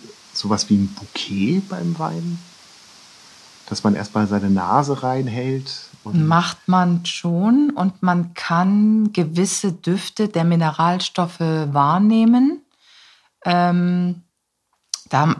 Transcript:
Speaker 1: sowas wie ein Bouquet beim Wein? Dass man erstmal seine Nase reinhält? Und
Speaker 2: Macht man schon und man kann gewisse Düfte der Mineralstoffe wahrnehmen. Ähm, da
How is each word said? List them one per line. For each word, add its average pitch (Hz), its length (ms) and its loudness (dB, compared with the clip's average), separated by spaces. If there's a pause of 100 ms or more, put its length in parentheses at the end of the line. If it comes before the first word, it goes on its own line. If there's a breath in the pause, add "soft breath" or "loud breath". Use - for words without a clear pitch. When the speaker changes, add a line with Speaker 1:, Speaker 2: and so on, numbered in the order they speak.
(340)
Speaker 1:
sowas 101 360 -4
wie 104 60 4
ein 98 180 0
Bouquet 104 760 -4
beim 170 300 -6
Wein? 170 400 -6 (1300)
Dass - 180 -8
man 101 120 2
erstmal 107 320 -2
seine 101 240 -2
Nase 127 520 0
reinhält? 131 680 -4 (320)
Und 170 240 0
Speaker 2:
Macht 170 400 -2
man 175 380 0
schon 226 680 0
und 185 320 -4
man 175 320 0
kann 208 760 2
gewisse 180 600 -2
Düfte 196 560 -4
der 165 160 0
Mineralstoffe 170 920 0
wahrnehmen. 180 1200 2 (840 soft breath)
Ähm, 175 760 2 (880)
da 151 300 2